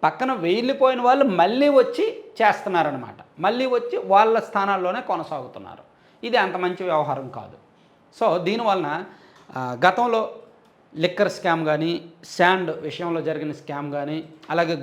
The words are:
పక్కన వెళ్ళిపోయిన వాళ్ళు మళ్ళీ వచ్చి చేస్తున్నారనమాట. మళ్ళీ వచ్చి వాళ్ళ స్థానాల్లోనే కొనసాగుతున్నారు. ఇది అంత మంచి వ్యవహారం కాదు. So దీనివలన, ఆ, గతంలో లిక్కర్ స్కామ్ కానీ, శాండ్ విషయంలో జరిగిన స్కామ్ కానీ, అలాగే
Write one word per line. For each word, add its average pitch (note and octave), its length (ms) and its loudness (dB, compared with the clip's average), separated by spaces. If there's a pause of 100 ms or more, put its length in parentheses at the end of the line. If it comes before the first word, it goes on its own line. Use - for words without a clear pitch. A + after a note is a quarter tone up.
పక్కన F3 300 0
వెళ్ళిపోయిన B3 680 2
వాళ్ళు C4 220 4
మళ్ళీ A3 440 4
వచ్చి C#4+ 560 2 (180)
చేస్తున్నారనమాట. D#3 720 0 (240)
మళ్ళీ A#3 280 0
వచ్చి B3 320 -2
వాళ్ళ G#3 400 4
స్థానాల్లోనే G3 600 -2
కొనసాగుతున్నారు. C3 840 -8 (440)
ఇది A#3+ 100 0
అంత F#3+ 200 0
మంచి F3+ 280 -2
వ్యవహారం C#3+ 460 -2
కాదు. G2+ 260 -16 (640)
So A3+ 220 2
దీనివలన, F#3+ 640 -2 (520)
ఆ, B2+ 220 -6 (100)
గతంలో A3+ 440 0 (640)
లిక్కర్ F3 340 0
స్కామ్ E3 360 -2
కానీ, D#3+ 380 0 (200)
శాండ్ F3+ 560 0
విషయంలో E3 400 -6
జరిగిన D3+ 320 -6
స్కామ్ C#3+ 400 -10
కానీ, D3+ 320 -6 (260)
అలాగే E3 320 2